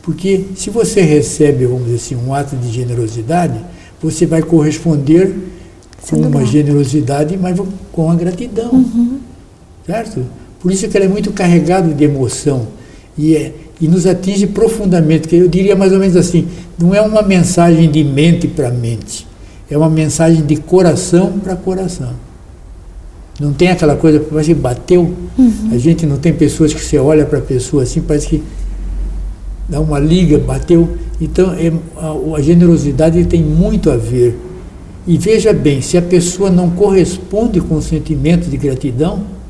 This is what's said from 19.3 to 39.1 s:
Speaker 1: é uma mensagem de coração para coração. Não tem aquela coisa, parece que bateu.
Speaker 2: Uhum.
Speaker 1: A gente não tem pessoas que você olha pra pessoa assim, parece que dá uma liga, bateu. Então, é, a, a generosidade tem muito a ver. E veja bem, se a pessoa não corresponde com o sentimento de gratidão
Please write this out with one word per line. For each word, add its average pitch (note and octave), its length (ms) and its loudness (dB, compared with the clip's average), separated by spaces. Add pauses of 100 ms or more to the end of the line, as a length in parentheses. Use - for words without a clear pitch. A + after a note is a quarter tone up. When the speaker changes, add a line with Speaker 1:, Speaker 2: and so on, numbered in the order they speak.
Speaker 1:
é D3 80 -2
uma D#3+ 120 2
mensagem D#3 540 2
de D3 120 0
coração F3 840 2
para F#3 180 -6
coração. F#3 580 -6 (1300)
Não D3 140 -2
tem F3+ 160 2
aquela D#3+ 260 2
coisa, D3+ 240 4
parece D3+ 360 0
que C#3 40 -2
bateu. D#3 540 0 (240)
Speaker 2:
Uhum. A3 340 2
Speaker 1:
A A#2+ 60 0
gente D#3+ 300 2
não C#3+ 100 0
tem D#3 160 0
pessoas D3+ 400 0
que - 100 -8
você D3+ 140 -2
olha D3 280 4
pra C#3+ 140 -2
pessoa C3 440 -2
assim, D#3 180 -2
parece D3 260 -2
que D3+ 160 -2 (1200)
dá C#3 120 -4
uma D3+ 200 0
liga, D#3 400 4
bateu. C3 580 2 (240)
Então, F3+ 320 0
é, E3 180 -2 (260)
a, D#3 400 -6
a D3 40 -2
generosidade E3 840 4
tem E3+ 180 2
muito E3+ 480 2
a B2 40 0
ver. A#2+ 400 0 (680)
E E3+ 120 2
veja G#3+ 360 2
bem, C3+ 280 0
se - 140 -4
a F3 60 4
pessoa F3+ 480 0
não F3 220 2
corresponde G3 880 0
com - 140 -2
o D3 60 -2
sentimento D#3+ 680 -2
de C3+ 80 -4
gratidão C#3 640 -2 (260)